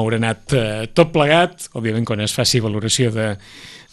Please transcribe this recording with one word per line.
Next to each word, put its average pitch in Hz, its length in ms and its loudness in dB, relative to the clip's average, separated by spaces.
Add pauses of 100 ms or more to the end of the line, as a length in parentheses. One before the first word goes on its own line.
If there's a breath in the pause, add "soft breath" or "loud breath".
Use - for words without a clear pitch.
haurà 113 160 0
anat, 113 400 -4
eh, 110 320 -4
tot 165 240 2
plegat. 165 540 2 (100)
Òbviament, 113 320 0
quan 104 160 -2
es - 80 -6
faci 123 240 0
valoració 110 560 0
de, 110 160 -2 (600 loud breath)